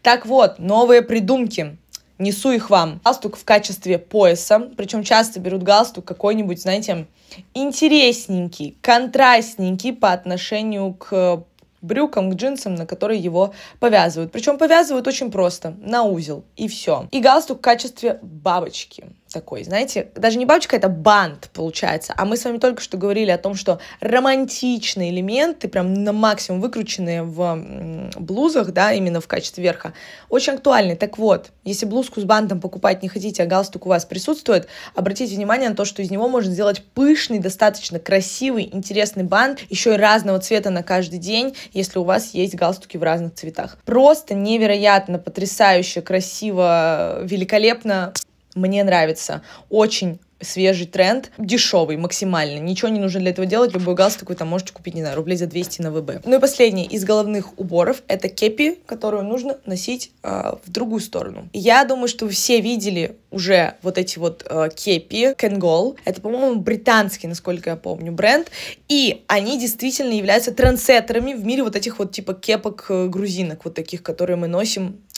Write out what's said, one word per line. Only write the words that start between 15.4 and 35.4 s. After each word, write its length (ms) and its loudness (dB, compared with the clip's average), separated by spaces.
на 220 0
узел, 420 -4
и 120 -6
все. 440 -4
И 80 -2
галстук 400 4
в 20 -20
качестве 640 0
бабочки 800 -6
такой, 300 -12
знаете, 500 -4
даже 220 0
не 80 -4
бабочка, 320 4
это 100 2
бант 640 2
получается. 640 -6
А 80 -2
мы 140 -2
с 80 -6
вами 120 -4
только 240 0
что 160 -10
говорили 340 0
о 60 2
том, 180 -4
что 240 0
романтичные 1120 0
элементы, 580 -2
прям 260 -2
на 200 0
максимум 480 0
выкрученные 600 -4
в, 200 -6
м, 760 -6
блузах, 540 0
да, 220 2
именно 260 0
в 80 -10
качестве 340 -6
верха, 300 -2
очень 240 2
актуальны. 420 2
Так 220 -6
вот, 340 0
если 200 -6
блузку 360 -4
с 20 -4
бантом 380 0
покупать 420 -2
не 60 -4
хотите, 340 -4
а 20 -2
галстук 400 -2
у 40 0
вас 160 2
присутствует, 640 0
обратите 400 -2
внимание 340 0